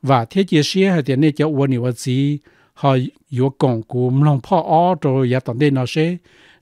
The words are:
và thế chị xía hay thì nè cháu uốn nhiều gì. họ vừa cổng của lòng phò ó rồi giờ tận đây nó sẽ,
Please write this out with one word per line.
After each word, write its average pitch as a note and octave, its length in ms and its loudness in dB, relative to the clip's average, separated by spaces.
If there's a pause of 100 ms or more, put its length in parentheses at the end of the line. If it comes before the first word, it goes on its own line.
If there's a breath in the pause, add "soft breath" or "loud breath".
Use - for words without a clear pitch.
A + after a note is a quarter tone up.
và C3 240 2
thế F#3 180 -2
chị E3 200 2
xía F#3+ 260 0
hay E3 140 0
thì C3 120 -2
nè D3+ 160 2
cháu D3 180 -2
uốn C#3 220 0
nhiều B2 200 -2
gì. C#3 480 -2 (340 soft breath)
họ C3+ 240 0 (340)
vừa C3 260 0
cổng B2 260 0
của B2 280 -4 (120)
lòng C#3+ 200 2
phò E3+ 180 0
ó F3 400 2
rồi C3 280 0
giờ B2+ 100 0
tận A#2+ 200 -6
đây D3 120 2
nó C3 140 0
sẽ, E3 320 -2 (440 soft breath)